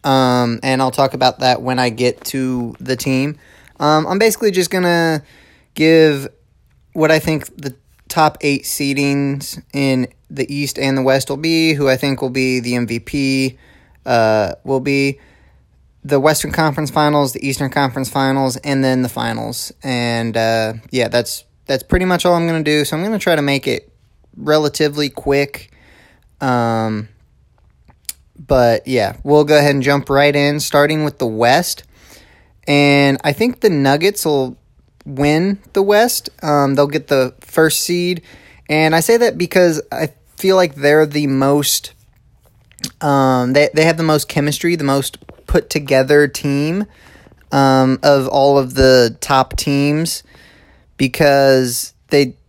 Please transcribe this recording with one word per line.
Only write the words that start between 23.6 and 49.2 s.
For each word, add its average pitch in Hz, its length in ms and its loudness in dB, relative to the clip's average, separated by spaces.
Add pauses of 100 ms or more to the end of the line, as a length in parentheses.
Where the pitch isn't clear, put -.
it - 240 -8 (420)
relatively 147 760 -2
quick. - 600 -4 (680)
Um, 113 720 -2 (1300)
but, 123 500 0
yeah, 120 360 -2
we'll 151 200 4
go 151 140 4
ahead 143 160 4
and 139 80 -2
jump 139 260 0
right 143 260 4
in, 143 260 0
starting 151 440 0
with 147 140 -6
the 131 80 -2
West. 120 580 0 (800)
And 143 560 2
I 143 120 -2
think 240 260 -2
the 220 80 2
Nuggets 151 560 0
will 135 320 -2 (480)
win 151 540 0 (160)
the 196 80 2
West. 208 480 2 (120)
Um, 143 320 0
they'll 143 120 4
get 147 220 -6
the 131 320 0
first 160 400 0
seed. 175 420 -4 (480)
And 156 240 2
I 165 60 2
say 226 180 2
that - 180 0
because 170 460 2 (100)
I 135 220 -6 (240)
feel 190 180 2
like 175 180 2
they're 147 320 4
the 147 220 -4
most, 139 640 0 (1080)
um, 131 520 2
they, 147 220 4
they 156 100 4
have 165 120 2
the 165 60 -4
most 156 260 0
chemistry, 151 460 -2
the 160 80 -6
most 139 360 -2 (280)
put - 240 0
together 143 560 2
team, 147 580 -4 (680)
um, 131 500 4
of 139 240 4
all 139 320 2
of 131 160 -4
the 127 460 4